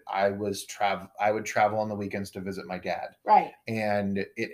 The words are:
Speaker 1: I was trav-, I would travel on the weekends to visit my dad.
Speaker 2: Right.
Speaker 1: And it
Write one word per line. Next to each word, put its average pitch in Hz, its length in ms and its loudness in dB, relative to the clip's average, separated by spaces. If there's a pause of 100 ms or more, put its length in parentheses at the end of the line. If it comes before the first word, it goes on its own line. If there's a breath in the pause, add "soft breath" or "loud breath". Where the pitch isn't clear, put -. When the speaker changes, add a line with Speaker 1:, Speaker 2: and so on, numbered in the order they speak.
Speaker 1:
I 98 240 2
was 98 360 -4
trav-, 95 420 -2 (120)
I 107 120 4
would 110 120 -2
travel 107 340 2
on 107 100 0
the 104 60 -4
weekends 101 380 -4
to 98 80 -8
visit 92 260 -8
my 92 120 -6
dad. 90 300 -4 (160)
Speaker 2:
Right. - 280 6 (160)
Speaker 1:
And 104 500 0
it 107 360 -4